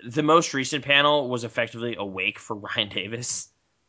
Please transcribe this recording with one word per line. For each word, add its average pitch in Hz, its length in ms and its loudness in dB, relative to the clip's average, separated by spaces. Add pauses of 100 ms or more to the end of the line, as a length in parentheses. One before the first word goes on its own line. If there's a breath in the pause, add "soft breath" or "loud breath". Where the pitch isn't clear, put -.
the 123 160 -2
most 156 320 6
recent 135 320 -2
panel 143 440 4
was 120 160 -4
effectively 117 520 -4
a 101 80 -4
wake 95 340 -4
for - 160 -10
<laughs> - 20 -8
Ryan 104 320 -4
Davis. 107 600 -8 (400)